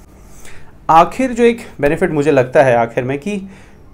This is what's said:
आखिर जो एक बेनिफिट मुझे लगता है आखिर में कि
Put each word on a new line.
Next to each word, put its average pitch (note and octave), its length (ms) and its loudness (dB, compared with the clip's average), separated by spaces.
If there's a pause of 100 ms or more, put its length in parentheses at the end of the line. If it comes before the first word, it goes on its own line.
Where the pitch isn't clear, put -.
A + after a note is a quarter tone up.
(920)
आखिर F3+ 420 2
जो A#3 120 0
एक A#3 160 2 (200)
बेनिफिट D3 300 0
मुझे D3 220 0
लगता C3+ 300 4
है C3 140 2
आखिर A#2+ 280 -2
में C3+ 140 -6
कि G3+ 220 -8 (540)